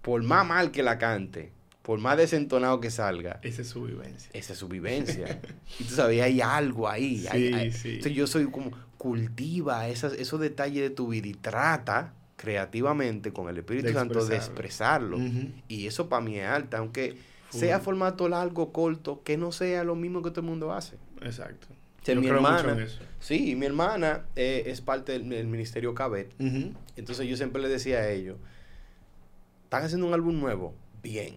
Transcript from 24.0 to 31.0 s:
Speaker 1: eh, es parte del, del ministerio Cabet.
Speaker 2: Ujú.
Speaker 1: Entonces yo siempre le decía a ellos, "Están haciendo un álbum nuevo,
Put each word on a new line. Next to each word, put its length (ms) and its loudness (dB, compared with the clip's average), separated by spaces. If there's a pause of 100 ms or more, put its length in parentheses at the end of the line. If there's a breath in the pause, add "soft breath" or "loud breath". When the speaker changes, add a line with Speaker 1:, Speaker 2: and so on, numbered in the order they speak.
Speaker 1:
eh, 320 2
es 140 -6
parte 320 -2
del, 160 -4
del 180 -2
ministerio 480 -2
Cabet. 440 -4
Speaker 2:
Ujú. 340 0 (220)
Speaker 1:
Entonces 320 -6
yo 100 -2
siempre 240 -2
le 80 0
decía 300 2
a 100 2
ellos, 280 -4 (1300 soft breath)
"Están 180 0
haciendo 240 0
un 60 2
álbum 260 2
nuevo, 340 -2 (300)